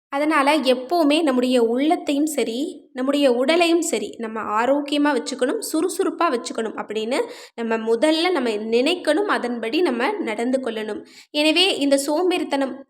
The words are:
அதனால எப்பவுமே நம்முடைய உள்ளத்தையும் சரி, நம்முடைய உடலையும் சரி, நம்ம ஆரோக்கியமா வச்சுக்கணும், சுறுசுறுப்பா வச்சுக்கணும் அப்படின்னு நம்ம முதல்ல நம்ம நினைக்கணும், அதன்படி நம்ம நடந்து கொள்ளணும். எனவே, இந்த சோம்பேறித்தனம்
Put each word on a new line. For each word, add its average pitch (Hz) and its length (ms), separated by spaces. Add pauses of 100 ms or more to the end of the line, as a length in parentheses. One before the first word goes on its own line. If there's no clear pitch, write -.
(120)
அதனால 294 440
எப்பவுமே 285 680
நம்முடைய 254 400
உள்ளத்தையும் 285 640
சரி, 254 680
நம்முடைய 277 400
உடலையும் 330 480
சரி, 220 380
நம்ம 220 460
ஆரோக்கியமா 285 480
வச்சுக்கணும், 262 460
சுறுசுறுப்பா 330 680
வச்சுக்கணும் 240 480
அப்படின்னு 220 480 (300)
நம்ம 226 240
முதல்ல 311 520
நம்ம 262 200
நினைக்கணும், 277 760
அதன்படி 240 540
நம்ம 269 320
நடந்து 247 460
கொள்ளணும். 214 460 (260)
எனவே, 311 460
இந்த 277 300
சோம்பேறித்தனம் 302 680 (160)